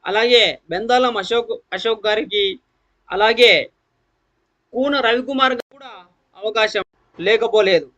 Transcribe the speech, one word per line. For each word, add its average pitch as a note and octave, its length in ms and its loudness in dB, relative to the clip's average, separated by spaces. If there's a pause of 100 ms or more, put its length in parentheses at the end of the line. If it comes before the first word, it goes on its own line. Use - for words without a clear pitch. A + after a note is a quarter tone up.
అలాగే A3 400 2 (260)
బెందాలం A#3 460 0
అశోక్, A3+ 360 -4 (200)
అశోక్ G#3+ 340 -4
గారికి, G#3 380 -2 (640)
అలాగే A3 420 4 (1200)
కూన C#4 280 -2
రవికుమార్ B3+ 520 -2
గారికి A#3+ 200 -10
కూడా C4+ 200 -20 (440)
అవకాశం G#3+ 480 -2 (340)
లేకపోలేదు. G3+ 680 2 (120)